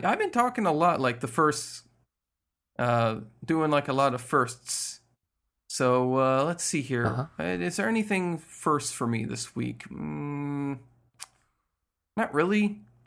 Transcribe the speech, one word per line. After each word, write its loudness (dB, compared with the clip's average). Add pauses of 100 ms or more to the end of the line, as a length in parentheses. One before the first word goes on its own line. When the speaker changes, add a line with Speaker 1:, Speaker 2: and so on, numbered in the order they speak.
Speaker 1:
I've 2
been -2
talking 0
a 4
lot, 2
like, 0
the -4
first, 0 (920)
uh, 2 (220)
doing, 2
like, 2
a -2
lot 4
of -6
firsts. -2 (680)
So, 2
uh, 4
let's -4
see -2
here. 0
Speaker 2:
Uh-huh. 0 (140)
Speaker 1:
Uh, -4
is -2
there 0
anything 0
first -2
for -2
me -2
this -10
week? -6
Mm, -6 (1400)
not -2
really. 2 (260)